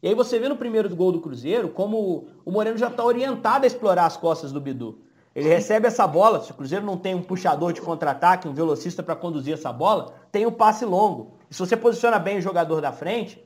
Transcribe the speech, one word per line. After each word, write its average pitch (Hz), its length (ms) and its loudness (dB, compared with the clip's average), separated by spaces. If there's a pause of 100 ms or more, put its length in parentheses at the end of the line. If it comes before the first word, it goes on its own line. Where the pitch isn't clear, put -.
E 170 60 -2
aí 202 60 4
você 233 240 2
vê 254 120 0
no 285 60 -2
primeiro 220 380 -2
gol 180 160 2
do 165 100 0
Cruzeiro 160 500 -4
como 202 560 -2 (180)
o 175 60 -8
Moreno 214 260 0
já 233 140 0
tá 233 120 -4
orientado 247 640 2
a - 20 8
explorar 202 380 4
as 160 140 0
costas 156 340 -2
do 143 80 -6
Bidu. 123 380 -8 (360)
Ele 147 140 0
recebe 214 380 4
essa 226 200 4
bola, 180 360 4
se - 80 -16
o - 40 -16
Cruzeiro 151 300 -6
não 196 140 -6
tem 185 160 -4
um 180 80 -4
puxador 175 500 -2
de 170 80 -8
contra-ataque, 170 640 0
um 147 60 -6
velocista 160 500 -2
pra 160 140 -4
conduzir 151 380 -6
essa 139 180 -8
bola, 165 400 0 (180)
tem 208 160 0
um 226 60 0
passe 220 320 2
longo. 185 480 0 (180)
E - 40 -20
se - 40 -16
você 185 160 0
posiciona 233 440 2
bem 196 180 -2
o 190 60 -4
jogador 165 400 0
da 139 100 -2
frente, 202 540 -8